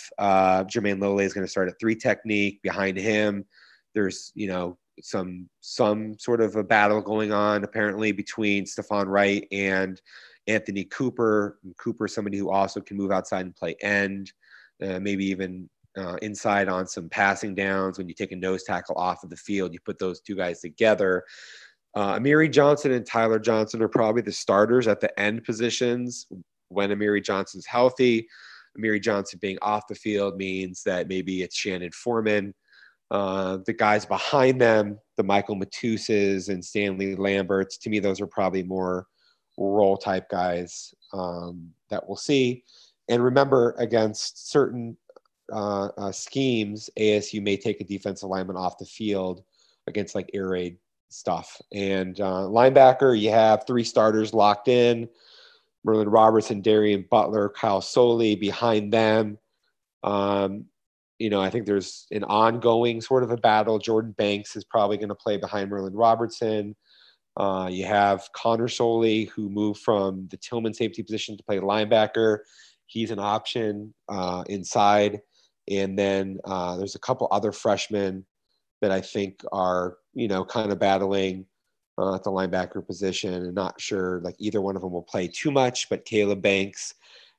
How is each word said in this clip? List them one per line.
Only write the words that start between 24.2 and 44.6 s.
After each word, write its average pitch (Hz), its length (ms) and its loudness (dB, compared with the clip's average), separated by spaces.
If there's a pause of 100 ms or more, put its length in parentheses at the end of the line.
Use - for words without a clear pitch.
the 101 100 -6
starters 113 560 4
at 104 120 2
the - 180 -2
end 104 260 0
positions 120 800 -2 (420)
when 101 220 -2
Amiri 104 340 0
Johnson's 98 420 -4
healthy. 123 600 4 (500)
Amiri 107 240 0
Johnson 101 400 -2
being 95 220 -6
off 107 240 -2
the 104 80 -12
field 101 420 -2
means 95 460 -6
that 90 240 -2
maybe 92 360 -4
it's - 140 -8
Shannon 90 360 -6
Foreman. 107 600 -2 (600)
Uh, 95 540 -2
the 113 60 -4
guys 107 320 2
behind 131 560 2
them, 107 380 4 (180)
the 110 60 0
Michael 101 320 0
Matuses 98 920 -2
and 90 160 -4
Stanley 98 500 -2
Lamberts, 98 640 0
to - 120 -8
me, 107 100 0
those 95 200 0
are 101 60 -6
probably 95 380 -2
more 92 420 -4 (500)
role 98 400 4
type 95 320 -4
guys, 90 640 -4 (200)
um, 87 560 -10 (220)
that 101 180 -6
we'll 98 80 -8
see. 127 480 0 (440)
And 120 140 4
remember, 131 560 4
against 110 720 -2
certain, 120 460 0 (560)